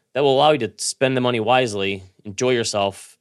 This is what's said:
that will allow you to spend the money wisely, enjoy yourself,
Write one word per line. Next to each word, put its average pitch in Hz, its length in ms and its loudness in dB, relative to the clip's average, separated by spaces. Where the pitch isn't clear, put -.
that 135 100 -2
will 139 120 4
allow 147 160 4
you 151 80 2
to - 180 -6
spend 131 400 -2
the 127 40 0
money 123 200 0
wisely, 104 640 0
enjoy 123 260 -4
yourself, 107 720 -2